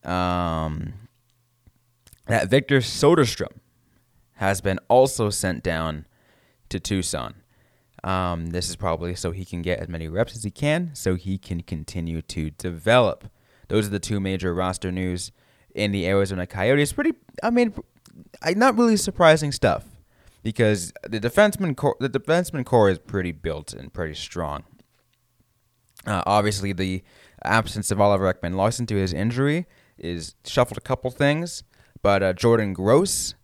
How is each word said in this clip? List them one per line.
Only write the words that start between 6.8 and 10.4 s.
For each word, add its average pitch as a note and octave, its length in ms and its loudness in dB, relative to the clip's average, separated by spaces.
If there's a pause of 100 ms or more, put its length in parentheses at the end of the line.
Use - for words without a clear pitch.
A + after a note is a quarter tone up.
Um, F2+ 420 -2
this F2 240 -6
is E2+ 60 -10
probably F2 380 -4
so F2+ 180 -6
he F#2 120 -8
can F2 160 -8
get E2+ 200 -2
as D#2+ 80 -10
many D#2+ 200 -8
reps F#2+ 260 -4
as A2 100 -10